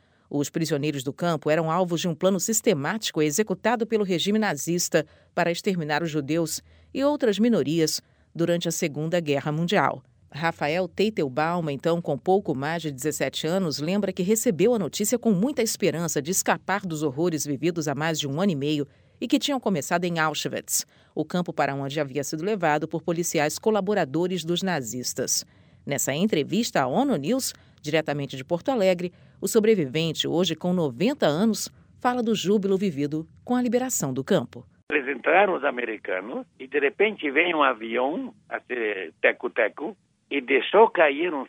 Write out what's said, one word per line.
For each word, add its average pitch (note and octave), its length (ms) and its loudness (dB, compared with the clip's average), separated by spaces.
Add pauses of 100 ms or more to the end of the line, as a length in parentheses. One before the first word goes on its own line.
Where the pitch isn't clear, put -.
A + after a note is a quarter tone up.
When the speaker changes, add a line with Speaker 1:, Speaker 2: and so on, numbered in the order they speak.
(300)
Speaker 1:
Os C#3+ 200 -2
prisioneiros D3 520 -2
do C3+ 100 -6
campo D#3+ 380 -2
eram D#3+ 220 2
alvos E3+ 300 0
de F#3 60 -2
um E3 60 0
plano F#3 260 2
sistemático E3 840 0
executado G#3+ 640 0
pelo G#3+ 160 0
regime F#3+ 340 0
nazista E3+ 680 0 (300)
para E3+ 160 2
exterminar E3+ 540 0
os E3 80 -2
judeus D3+ 500 -2 (320)
e C4 100 0
outras C#4 360 2
minorias E3 640 2 (320)
durante E3+ 320 0
a E3 40 0
Segunda D#3+ 480 -2
Guerra D3 320 0
Mundial. D#3 520 0 (260)
Rafael E3 600 -2
Teitelbaum, E3 800 0
então E3 320 0
com D3 160 -2
pouco F#3 360 0
mais D3+ 280 -4
de D3+ 100 -4
dezessete C#3+ 560 -4
anos, E3 320 0
lembra F#3+ 320 0
que F#3+ 100 -6
recebeu F#3 520 2
a A3+ 60 2
notícia G#3 380 -2
com A#3 140 2
muita G#3+ 300 2
esperança E3 600 0
de C#3+ 100 -6
escapar F#3+ 500 0
dos D#3+ 200 -6
horrores D3+ 440 0
vividos D3 420 -2
há C#3+ 80 -2
mais D#3 240 -2
de D3 80 -4
um C#3 140 -2
ano G3+ 100 4
e D#3+ 40 0
meio C#3+ 300 0 (360)
e B3 60 -4
que C4+ 120 2
tinham C#4 200 -2
começado F3 440 0
em F3 160 -2
Auschwitz, D3 640 -2 (300)
o D#3 80 0
campo F3 300 -2
para C#3 200 0
onde C#3 260 -4
havia C#3 260 -4
sido D#3+ 180 -6
levado D#3+ 460 0
por E3 120 -6
policiais E3 560 0
colaboradores F#3 840 0
dos F3 180 -2
nazistas. B2+ 840 -2 (400)
Nessa C#3 280 -2
entrevista E3+ 680 0
à B2+ 60 2
onu A3+ 280 2
News, D#3 380 -2 (280)
diretamente D3 540 -2
de C3 80 -10
Porto F3 260 -4
Alegre, F#3+ 440 2 (260)
o - 80 -4
sobrevivente, E3 800 2
hoje D#3+ 280 0
com F3+ 180 -2
noventa F3+ 520 0
anos, F#3+ 460 2 (300)
fala B3 200 0
do A3 140 2
júbilo G3 420 2
vivido D#3 480 -2 (200)
com A#3+ 100 0
a B3 60 2
liberação A#3+ 520 0
do C3 120 -4
campo. D3 420 0 (240)
Speaker 2:
Eles C#3+ 160 0 (100)
entraram, F3 380 4
os C3 80 -4
americanos, A#2 840 -4 (140)
e C3 80 -14
de C#3+ 120 -2
repente D3+ 520 0
vem E3 240 2
um D3 80 4
avião, B2+ 720 -2 (140)
assim, A2+ 260 -8 (460)
teco-teco, A#2+ 760 0 (320)
e C#3 120 -2
deixou C3+ 480 4
cair D#3+ 440 0
um C3 140 -6